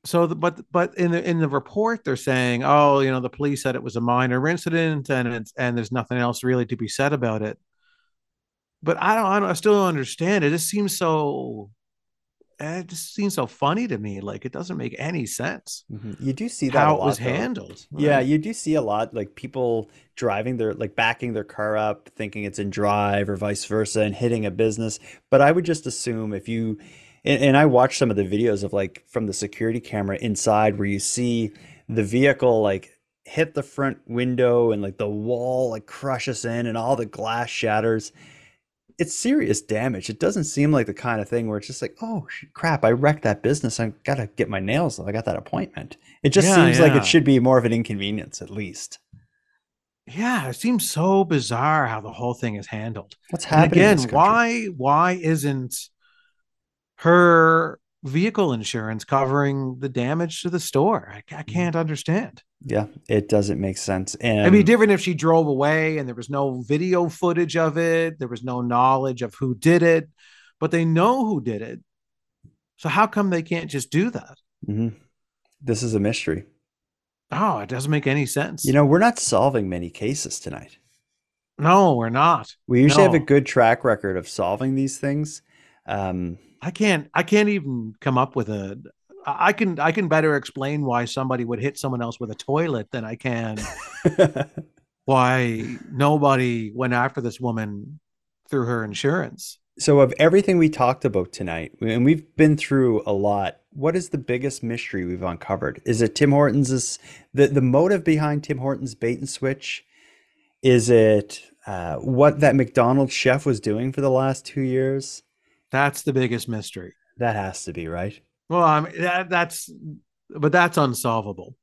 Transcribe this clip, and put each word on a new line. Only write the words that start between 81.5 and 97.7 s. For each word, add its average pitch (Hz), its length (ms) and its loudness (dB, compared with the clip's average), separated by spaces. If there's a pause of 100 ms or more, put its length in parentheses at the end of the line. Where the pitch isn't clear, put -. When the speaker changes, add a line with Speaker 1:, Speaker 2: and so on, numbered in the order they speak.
Speaker 1:
No, 175 360 6
we're 117 140 0
not. 135 480 2 (100)
Speaker 2:
We 123 160 4
usually 151 220 8
have 170 100 6
a 156 60 4
Speaker 1:
No. - 40 -8
Speaker 2:
good 139 220 4
track 120 380 4
record 101 320 0
of 85 120 -6
solving 107 460 -2
these 135 240 -2
things. 147 440 -4 (440)
Um, 92 520 -4 (220)
Speaker 1:
I 170 120 -8
can't, 180 420 0
I 175 80 2
can't 208 280 2
even 127 500 -6
come 131 180 0
up 127 160 0
with 110 140 -4
a, 101 320 -8 (440)
I, 175 240 0
I 208 40 4
can, 190 260 -2
I 160 140 2
can 180 160 0
better 156 280 4
explain 139 480 -4
why 120 200 0
somebody 127 400 -4
would 113 160 -6
hit 139 180 -4
someone 127 240 -4
else 117 160 -8
with 113 120 -8
a 107 40 -10
toilet 143 560 -4
than 117 140 -8
I 113 120 -10
can 113 420 -4 (460)
Speaker 2:
<laughs> - 1000 -2
Speaker 1:
why 123 760 2 (120)
nobody 131 840 2
went 123 200 -2
after 127 260 -2
this 120 200 -8
woman 113 600 -6 (480)